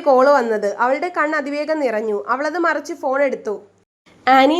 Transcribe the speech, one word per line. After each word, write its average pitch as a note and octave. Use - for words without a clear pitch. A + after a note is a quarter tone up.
കോൾ C4
വന്നത്. A3
അവളുടെ D4
കണ്ണ് D#4
അതിവേഗം D4
നിറഞ്ഞു. A3
അവളത് D4+
മറിച്ച് D#4
ഫോൺ C4+
എടുത്തു. A3+
"ആനി, C4+